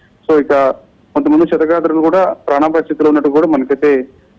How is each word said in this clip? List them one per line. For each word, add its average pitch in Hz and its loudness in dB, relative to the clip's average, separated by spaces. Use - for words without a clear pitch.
so, 156 4
ఇక 139 0
కొంతమంది 147 0
క్షతగాత్రులు 160 0
కూడా 180 0
ప్రాణాపాయ 156 -2
స్థితిలో 151 -2
ఉన్నట్టు 147 0
కూడా 156 2
మనకైతే, 139 0